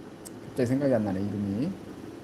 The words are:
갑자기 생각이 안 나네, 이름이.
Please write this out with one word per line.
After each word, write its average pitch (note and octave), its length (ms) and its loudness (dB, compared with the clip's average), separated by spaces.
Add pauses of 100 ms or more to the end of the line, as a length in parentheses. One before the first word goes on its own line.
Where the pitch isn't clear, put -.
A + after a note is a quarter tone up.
(480)
갑자기 B2+ 200 2
생각이 C3+ 260 4
안 G#2+ 120 4
나네, F#2+ 140 0
이름이. G2+ 500 0 (540)